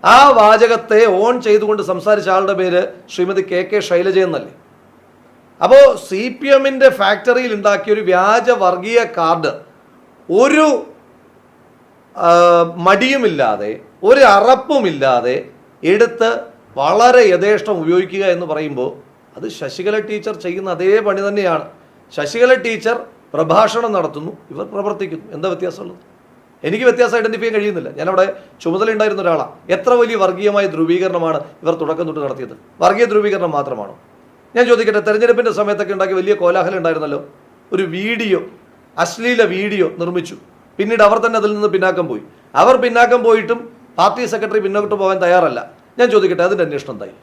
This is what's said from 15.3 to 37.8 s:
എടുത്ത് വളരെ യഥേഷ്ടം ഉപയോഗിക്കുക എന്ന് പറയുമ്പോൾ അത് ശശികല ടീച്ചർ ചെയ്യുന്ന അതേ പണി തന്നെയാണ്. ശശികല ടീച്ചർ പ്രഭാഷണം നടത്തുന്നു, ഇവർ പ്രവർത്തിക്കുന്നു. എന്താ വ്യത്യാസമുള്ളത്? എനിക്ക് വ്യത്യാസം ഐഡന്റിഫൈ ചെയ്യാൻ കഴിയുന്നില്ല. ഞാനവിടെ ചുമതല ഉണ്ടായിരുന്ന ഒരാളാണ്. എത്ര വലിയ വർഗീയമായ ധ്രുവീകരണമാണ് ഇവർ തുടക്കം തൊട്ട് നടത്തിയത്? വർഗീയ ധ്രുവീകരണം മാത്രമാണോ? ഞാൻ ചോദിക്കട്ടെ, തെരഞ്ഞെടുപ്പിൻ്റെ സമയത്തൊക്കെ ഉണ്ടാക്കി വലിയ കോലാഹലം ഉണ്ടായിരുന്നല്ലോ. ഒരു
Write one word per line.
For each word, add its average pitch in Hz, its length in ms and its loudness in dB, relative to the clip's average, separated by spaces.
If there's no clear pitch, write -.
എടുത്ത് 226 360 2
വളരെ 226 420 4
യഥേഷ്ടം 208 480 0
ഉപയോഗിക്കുക 180 420 0
എന്ന് 175 180 -4
പറയുമ്പോൾ 147 380 -4
അത് - 100 -12
ശശികല 185 360 -6
ടീച്ചർ 214 340 -8
ചെയ്യുന്ന 185 320 -6
അതേ 180 160 0
പണി 196 200 -2
തന്നെയാണ്. 196 380 -2
ശശികല 233 380 0
ടീച്ചർ 226 320 -4
പ്രഭാഷണം 208 640 0
നടത്തുന്നു, 151 340 -6
ഇവർ 165 200 -10
പ്രവർത്തിക്കുന്നു. 196 520 -8
എന്താ 160 180 -6
വ്യത്യാസമുള്ളത്? 127 500 -10
എനിക്ക് 220 200 -2
വ്യത്യാസം 240 320 2
ഐഡന്റിഫൈ 220 220 -2
ചെയ്യാൻ 220 140 -4
കഴിയുന്നില്ല. 202 420 -4
ഞാനവിടെ 185 280 0
ചുമതല 190 340 -2
ഉണ്ടായിരുന്ന 214 300 -2
ഒരാളാണ്. 160 260 -2
എത്ര - 160 0
വലിയ 233 200 0
വർഗീയമായ 196 440 0
ധ്രുവീകരണമാണ് 165 640 -2
ഇവർ 160 180 0
തുടക്കം 160 260 -4
തൊട്ട് 156 180 -8
നടത്തിയത്? 127 300 -10
വർഗീയ 196 280 2
ധ്രുവീകരണം 196 460 0
മാത്രമാണോ? 123 380 -8
ഞാൻ 240 140 2
ചോദിക്കട്ടെ, 214 380 2
തെരഞ്ഞെടുപ്പിൻ്റെ 220 520 2
സമയത്തൊക്കെ 202 380 -2
ഉണ്ടാക്കി 190 220 -2
വലിയ 196 220 0
കോലാഹലം 180 400 0
ഉണ്ടായിരുന്നല്ലോ. 156 380 -4
ഒരു 190 100 -2